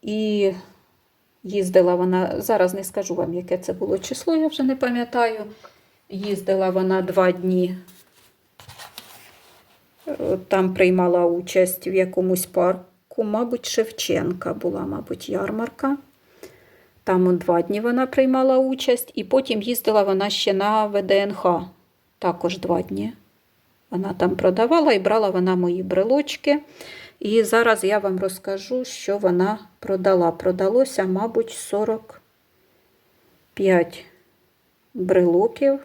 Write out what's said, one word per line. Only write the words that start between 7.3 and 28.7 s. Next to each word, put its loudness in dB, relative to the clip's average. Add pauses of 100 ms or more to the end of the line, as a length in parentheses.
дні. 0 (2250)
Е, -4 (100)
там 0
приймала 4
участь 0
в -6
якомусь 0
парку, -2
мабуть, -4
Шевченка -4
була, -6
мабуть, -10
ярмарка. -4 (1080)
Там 2
он 4
два 0
дні -4
вона 0
приймала 4
участь, 0
і -6
потім 0
їздила 2
вона 2
ще -2
на 2
В 0
Д 4
Н -2
Х, 2 (580)
також -2
два 0
дні. -6 (760)
Вона -4
там 0
продавала, 2
і 4
брала 2
вона 2
мої 0
брелочки. 0 (580)
І 2
зараз 2
я 2
вам -2
розкажу, -6